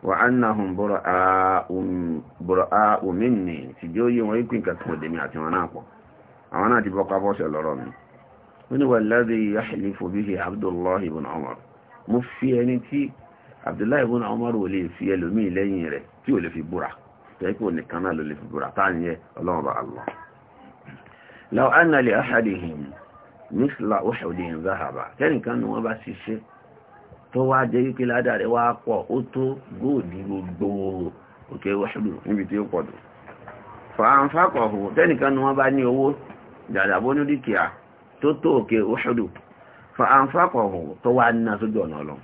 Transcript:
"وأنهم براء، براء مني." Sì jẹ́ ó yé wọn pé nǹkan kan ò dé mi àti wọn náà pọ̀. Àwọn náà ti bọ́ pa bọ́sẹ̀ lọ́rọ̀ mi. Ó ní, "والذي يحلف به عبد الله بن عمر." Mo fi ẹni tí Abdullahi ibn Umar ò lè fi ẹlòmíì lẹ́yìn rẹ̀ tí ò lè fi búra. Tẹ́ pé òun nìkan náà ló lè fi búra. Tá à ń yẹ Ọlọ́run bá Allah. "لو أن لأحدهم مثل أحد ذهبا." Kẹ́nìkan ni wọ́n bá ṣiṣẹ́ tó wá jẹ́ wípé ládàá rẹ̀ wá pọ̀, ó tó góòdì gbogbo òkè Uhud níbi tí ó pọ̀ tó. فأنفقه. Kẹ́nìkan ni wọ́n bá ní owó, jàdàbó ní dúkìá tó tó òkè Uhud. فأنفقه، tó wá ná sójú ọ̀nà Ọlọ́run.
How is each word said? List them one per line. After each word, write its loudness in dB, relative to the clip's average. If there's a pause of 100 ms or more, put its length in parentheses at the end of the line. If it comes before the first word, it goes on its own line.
"وأنهم 2
براء، 2 (720)
براء 4
مني." -2
Sì -12
jẹ́ -2
ó 4
yé 2
wọn 0
pé -4
nǹkan -2
kan -8
ò -8
dé -8
mi -4
àti -6
wọn -4
náà 0
pọ̀. -14 (720)
Àwọn 0
náà 4
ti -4
bọ́ -2
pa 0
bọ́sẹ̀ 0
lọ́rọ̀ -4
mi. -10 (800)
Ó -2
ní, 4
"والذي 2
يحلف -4
به -2
عبد -6
الله -2
بن -6
عمر." -8 (520)
Mo 2
fi -2
ẹni 2 (120)
tí -2 (540)
Abdullahi 0
ibn 0
Umar -2
ò 0
lè -2
fi -4
ẹlòmíì 0
lẹ́yìn -2
rẹ̀ -8 (220)
tí 0
ò 4
lè -6
fi -8
búra. -6 (500)
Tẹ́ -2
pé -6
òun 0
nìkan -6
náà 0
ló -4
lè -8
fi -16
búra. -6
Tá 2
à 2
ń -2
yẹ -4 (200)
Ọlọ́run -2
bá -2
Allah. -8 (1500)
"لو 4
أن 8
لأحدهم 2 (720)
مثل 0
أحد -2 (240)
ذهبا." -4 (140)
Kẹ́nìkan 0
ni -2
wọ́n -4
bá -4
ṣiṣẹ́ -10 (920)
tó 2
wá 4
jẹ́ 2
wípé -2
ládàá 2
rẹ̀ 0
wá 2
pọ̀, -2
ó 0 (100)
tó -2 (240)
góòdì -2
gbogbo -4 (400)
òkè -6
Uhud -2 (200)
níbi 0
tí -4
ó 0
pọ̀ -2
tó. -10 (1040)
فأنفقه. 4 (220)
Kẹ́nìkan 4
ni 2
wọ́n 2
bá 4
ní 2
owó, 2 (580)
jàdàbó 2
ní 2
dúkìá 0 (520)
tó 2
tó 0
òkè 2
Uhud. 0 (680)
فأنفقه، 2
tó 2
wá 4
ná 0
sójú -2
ọ̀nà -8
Ọlọ́run. -10